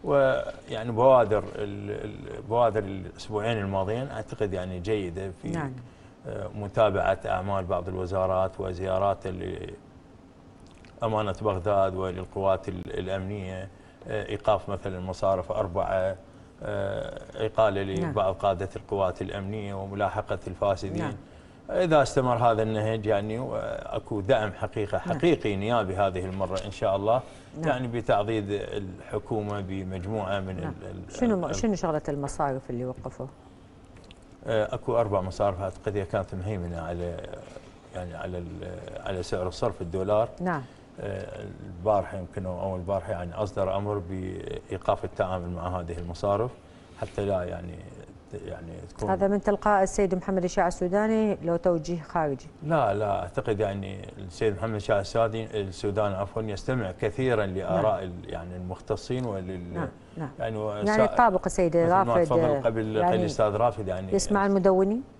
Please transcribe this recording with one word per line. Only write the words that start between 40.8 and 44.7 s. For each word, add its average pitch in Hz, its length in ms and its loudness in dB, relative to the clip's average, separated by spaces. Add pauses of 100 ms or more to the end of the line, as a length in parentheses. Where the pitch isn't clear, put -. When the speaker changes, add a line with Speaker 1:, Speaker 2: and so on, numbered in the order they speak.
Speaker 1:
آه، 101 440 -8 (220)
البارحة 98 520 2
يمكن 92 280 -6
أو 90 160 -4
أول 92 180 -2
بارحة 95 320 -2
يعني 87 220 -4
أصدر 95 420 0
أمر 101 340 -2
بإيقاف 92 960 -2